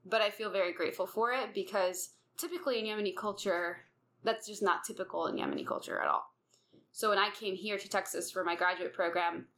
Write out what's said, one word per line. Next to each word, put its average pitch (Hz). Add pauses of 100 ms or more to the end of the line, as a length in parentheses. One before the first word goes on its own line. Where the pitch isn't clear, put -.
but 214
I 208
feel 214
very 180
grateful 165
for 233
it 254
because 185 (220)
typically 339
in 220
Yemeni 214
culture, 180 (380)
that's 220
just 214
not 185
typical 170
in -
Yemeni 71
culture -
at -
all. - (580)
So -
when 202
I 185
came 196
here 202
to 196
Texas 190
for 185
my 175
graduate 180
program, 170 (100)